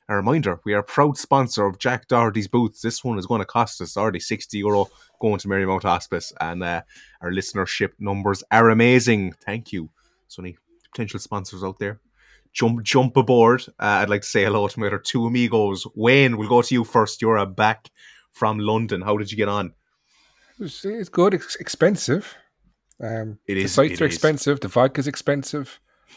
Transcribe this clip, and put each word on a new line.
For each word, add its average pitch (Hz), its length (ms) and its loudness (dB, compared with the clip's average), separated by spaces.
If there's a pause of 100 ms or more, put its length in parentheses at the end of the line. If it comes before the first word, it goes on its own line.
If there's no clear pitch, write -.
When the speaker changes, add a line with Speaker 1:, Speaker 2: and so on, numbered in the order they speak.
Speaker 1:
A 104 80 -2
reminder, 104 480 0
we 104 100 -2
are 104 60 2
a - 40 -2
proud 143 340 2
sponsor 131 480 0
of 95 120 -4
Jack 123 300 -4
Doherty's 110 400 2
Boots. 120 320 0
This - 240 -6
one 117 140 -4
is 90 80 -8
gonna 107 180 -2
cost - 380 -4
us - 140 -10
already 101 240 -2
sixty - 380 -8
euro 101 280 0 (340)
going 104 180 0
to 98 100 -10
Marymount 95 340 -2
Hospice, 90 580 -4
and, 87 240 -6
uh, 85 180 -6 (380)
our 87 100 -8
listenership 95 600 -4 (100)
numbers 101 500 -2
are 113 200 6
amazing. 117 640 4 (100)
Thank 110 280 -10
you. 82 180 -8 (360)
So - 160 -18
any 90 140 -14 (340)
potential - 300 -8
sponsors 95 420 -10
out 98 160 -8
there, 104 220 -8 (520)
jump, 117 300 0
jump 131 340 2
aboard. 123 460 6 (160)
Uh, 104 240 2
I'd 104 80 0
like 104 120 0
to - 60 -10
say 104 140 2
hello 101 240 2
to 104 140 -6
my 104 80 0
other 101 100 -4
two 117 280 -2
amigos. 110 680 0
Wayne, 123 440 4
we'll 107 100 -4
go 120 140 6
to 127 120 0
you 120 80 2
first. 110 400 0
You're, 110 160 2
uh, 101 80 -2
back 107 440 -2 (420)
from 107 260 -2
London. 107 440 -2
How 104 140 0
did 104 140 -6
you 104 60 -12
get 104 120 0
on? 101 260 -4 (840)
Speaker 2:
It's, 185 240 -12
it's 208 240 -8
good. 190 260 2
It's - 220 -6
expensive. - 800 -2 (680)
Um, 110 460 -8
Speaker 1:
It 101 80 -4
Speaker 2:
the 98 100 0
Speaker 1:
is, 98 80 -2
Speaker 2:
sites 143 220 4
Speaker 1:
it 151 80 -2
Speaker 2:
are 156 40 2
Speaker 1:
is. 85 80 0
Speaker 2:
expensive. 143 460 0
The 98 80 -8
vodka's 131 400 2
expensive. 143 720 -6 (360)